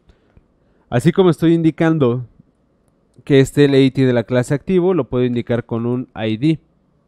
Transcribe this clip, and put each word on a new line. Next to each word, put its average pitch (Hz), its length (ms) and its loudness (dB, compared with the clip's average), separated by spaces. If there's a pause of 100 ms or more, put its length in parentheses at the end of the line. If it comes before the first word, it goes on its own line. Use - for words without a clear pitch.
(920)
Así 123 220 0
como 185 180 2
estoy 165 220 0
indicando 160 760 0 (960)
que 143 160 2
este 139 280 2
L 139 140 2
I 135 120 2
tiene 131 200 0
la 120 120 0
clase 123 300 -2
activo, 180 380 -2
lo 147 160 -4
puedo 127 160 -2
indicar 120 420 -4
con 117 200 -6
un 123 300 -6
I 110 200 -4
D. 151 240 -2 (480)